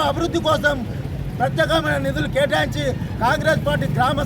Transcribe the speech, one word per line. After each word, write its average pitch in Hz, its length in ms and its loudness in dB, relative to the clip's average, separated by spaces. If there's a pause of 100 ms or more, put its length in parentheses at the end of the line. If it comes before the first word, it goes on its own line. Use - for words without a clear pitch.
(100)
అభివృద్ధి 330 380 -2
కోసం 294 280 2 (640)
ప్రత్యేకమైన 302 580 2 (100)
నిధులు 294 280 -2
కేటాయించి 294 500 0 (380)
కాంగ్రెస్ 302 460 2
పార్టీ 294 280 0
గ్రామ 277 300 2